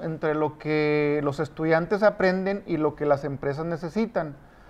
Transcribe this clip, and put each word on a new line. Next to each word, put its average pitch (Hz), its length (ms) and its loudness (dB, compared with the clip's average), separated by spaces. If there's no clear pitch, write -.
entre 160 360 -2
lo 151 200 0
que 151 680 2
los 143 160 -2
estudiantes 165 640 0
aprenden 196 640 2
y 170 100 -2
lo 151 180 0
que 147 100 -6
las 143 200 2
empresas 143 420 -4
necesitan. 170 720 -4